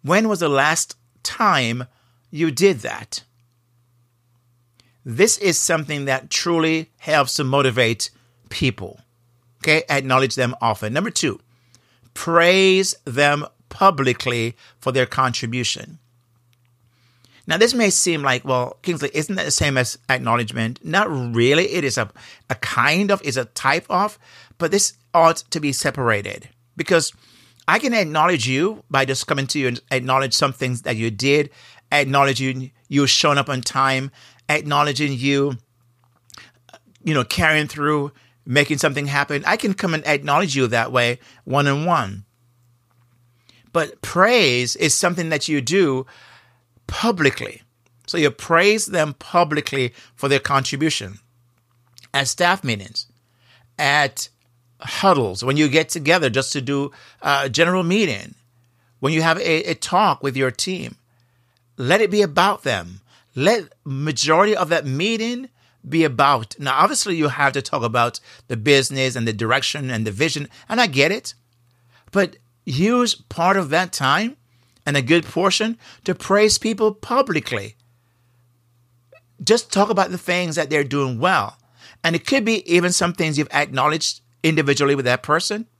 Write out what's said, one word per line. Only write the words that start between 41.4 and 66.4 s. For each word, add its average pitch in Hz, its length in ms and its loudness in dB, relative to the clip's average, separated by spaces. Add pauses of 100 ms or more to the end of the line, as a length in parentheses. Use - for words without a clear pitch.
one-on-one. 139 800 0 (1500)
But 156 300 -2
praise 175 760 2
is 156 180 0
something 175 360 -2
that 151 180 -4
you 147 120 0
do 135 460 0 (840)
publicly. 170 760 -2 (460)
So 170 100 -4
you 147 140 2
praise 202 540 2
them 156 280 -2
publicly 147 800 -2 (220)
for 139 120 -4
their 135 120 4
contribution. 135 800 -2 (920)
At 139 140 0
staff 175 380 0
meetings, 104 420 -6 (720)
at 143 500 0 (520)
huddles, 123 640 0
when 135 120 0
you 151 120 4
get 160 200 2
together 156 400 0
just 131 260 -2
to 143 60 -4
do 139 300 -4 (320)
a 139 260 0
general 170 360 2
meeting, 170 500 -2 (640)
when 143 140 -2
you 160 100 2
have 165 160 2
a, 165 320 0
a 156 40 -2
talk 180 500 0
with 135 120 -2
your 131 140 2
team, 156 460 -8 (800)
let 156 240 2
it 202 100 2
be 208 120 4
about 180 420 2
them. 95 380 -4 (340)
Let 180 360 0 (120)
majority 151 720 2
of 135 140 -2
that 151 140 0
meeting 226 640 -4 (400)
be 160 140 2
about. 139 560 0